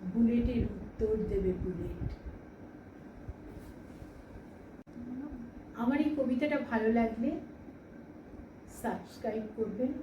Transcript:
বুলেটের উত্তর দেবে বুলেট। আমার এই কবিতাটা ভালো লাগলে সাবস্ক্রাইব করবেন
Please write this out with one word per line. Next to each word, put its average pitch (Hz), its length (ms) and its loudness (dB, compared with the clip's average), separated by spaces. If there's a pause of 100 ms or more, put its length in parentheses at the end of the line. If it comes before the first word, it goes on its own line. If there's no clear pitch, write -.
(120)
বুলেটের 233 520 6 (120)
উত্তর - 380 0 (160)
দেবে 190 220 4 (100)
বুলেট। - 400 -2 (3750)
আমার 269 240 6
এই 302 120 4
কবিতাটা 269 400 4 (120)
ভালো 220 200 6 (100)
লাগলে 226 300 4 (1500)
সাবস্ক্রাইব 220 640 -2 (120)
করবেন 220 340 2 (120)